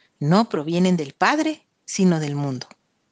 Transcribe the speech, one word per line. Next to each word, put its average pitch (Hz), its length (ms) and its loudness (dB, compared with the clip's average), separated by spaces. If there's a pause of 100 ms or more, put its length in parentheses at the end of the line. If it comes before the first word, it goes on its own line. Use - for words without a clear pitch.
(200)
no 185 300 2
provienen 175 480 0
del 143 160 -8
Padre, 302 520 -2 (200)
sino 180 340 0
del 143 160 -6
mundo. 135 320 -6 (440)